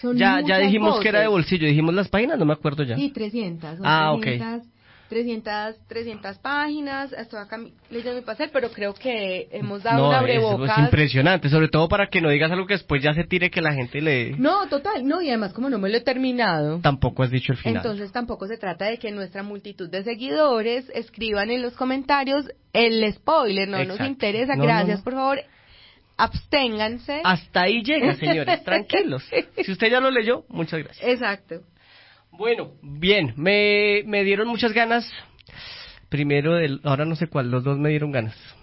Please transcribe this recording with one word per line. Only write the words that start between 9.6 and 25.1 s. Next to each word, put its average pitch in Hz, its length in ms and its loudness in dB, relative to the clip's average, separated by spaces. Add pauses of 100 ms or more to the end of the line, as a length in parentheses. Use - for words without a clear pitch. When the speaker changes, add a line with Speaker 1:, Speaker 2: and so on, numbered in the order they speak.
Speaker 1:
dado 226 160 2
Speaker 2:
No, 135 120 4
Speaker 1:
un - 40 4
Speaker 2:
eso 262 60 4
Speaker 1:
abrebocas. 214 580 2
Speaker 2:
es - 60 6
impresionante, 151 640 4
sobre 156 180 6
todo 160 220 4
para 196 200 2
que 190 120 0
no 160 100 2
digas 147 220 4
algo 185 120 0
que 196 100 -2
después 143 280 -2
ya 151 100 2
se 165 120 0
tire 175 260 0
que 185 100 -2
la 156 140 2
gente 131 260 -4
le 131 380 0
Speaker 1:
No, 359 300 2
total, 285 360 -2
no, 320 160 0
y 339 80 -2
además 220 240 -2
como 254 160 -6
no 226 120 -2
me 190 80 0
lo 220 80 0
he 247 40 0
terminado. 240 800 0
Speaker 2:
Tampoco 131 440 0
has 120 80 0
dicho 127 180 0
el 123 80 -2
final. - 200 -2
Speaker 1:
Entonces 208 340 -6
tampoco 233 340 -6
se 220 100 -8
trata 185 280 -6
de 233 140 -4
que 220 120 -8
nuestra 196 320 -10
multitud 202 480 -12
de 190 140 -6
seguidores 247 880 0
escriban 214 560 -4
en 247 120 -2
los 240 100 -4
comentarios 269 720 0 (280)
el 226 400 2
spoiler, 196 540 0
no 202 120 -4
nos 185 80 -2 (100)
Speaker 2:
Exacto. 269 160 -4
Speaker 1:
interesa, 233 420 -2
Speaker 2:
No, 240 40 -2
no, 233 60 2
Speaker 1:
gracias, 214 360 2
Speaker 2:
no. - 40 -12
Speaker 1:
por 240 100 -6